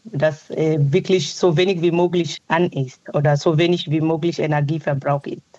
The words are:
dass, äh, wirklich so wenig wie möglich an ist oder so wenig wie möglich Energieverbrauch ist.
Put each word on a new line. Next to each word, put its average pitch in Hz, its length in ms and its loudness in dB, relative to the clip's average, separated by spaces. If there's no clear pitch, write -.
dass, 151 440 -2
äh, 156 300 0
wirklich 180 560 0
so 180 200 2
wenig 180 280 0
wie 175 80 2
möglich 175 460 0
an 170 240 2
ist 135 280 -6
oder 143 240 2
so 156 220 2
wenig 175 320 0
wie 156 100 0
möglich 160 380 -2
Energieverbrauch 143 840 -2
ist. - 180 -12